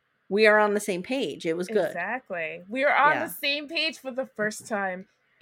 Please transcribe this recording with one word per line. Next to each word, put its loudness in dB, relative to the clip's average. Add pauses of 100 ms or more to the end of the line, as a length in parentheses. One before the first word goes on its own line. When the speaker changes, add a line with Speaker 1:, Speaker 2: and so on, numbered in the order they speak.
(280)
Speaker 1:
we 4
are 8
on 4
the 0
same -4
page. -4
It 0
was -4
good. 2
Speaker 2:
Exactly. -6
We 0
are 4
on 6
Speaker 1:
Yeah. 0
Speaker 2:
the -10
same -4
page -4
for -10
the -6
first -6
time. -4 (360)